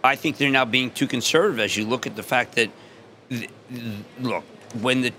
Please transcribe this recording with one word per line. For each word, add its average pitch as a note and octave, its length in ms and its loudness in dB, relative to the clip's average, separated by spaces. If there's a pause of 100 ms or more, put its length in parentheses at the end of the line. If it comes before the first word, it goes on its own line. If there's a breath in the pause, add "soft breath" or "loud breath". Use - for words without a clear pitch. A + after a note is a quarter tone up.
I C3+ 120 6
think D3 220 -2
they're C#3+ 140 2
now C3 140 4
being B2+ 260 0
too C3+ 160 0
conservative D3+ 520 2
as G2+ 160 0
you G#2+ 100 0
look B2 200 -2
at - 100 -8
the G#2+ 80 -8
fact B2 320 -2
that, A2+ 140 2 (600 loud breath)
th-, A#2 200 -8 (240)
th-, A#2+ 80 -12 (400)
look, A#2 220 -2 (380)
when B2+ 200 2
the A#2+ 180 0